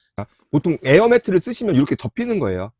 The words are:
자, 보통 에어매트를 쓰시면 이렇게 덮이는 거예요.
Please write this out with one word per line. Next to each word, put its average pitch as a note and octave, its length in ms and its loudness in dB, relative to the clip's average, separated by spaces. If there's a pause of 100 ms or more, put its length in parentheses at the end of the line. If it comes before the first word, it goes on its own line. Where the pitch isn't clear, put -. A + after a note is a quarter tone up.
(180)
자, G2+ 100 -8 (240)
보통 E3+ 320 -2
에어매트를 G3 560 4
쓰시면 A3 360 -4
이렇게 C#3 200 2
덮이는 A#3 440 -6
거예요. G2 400 -4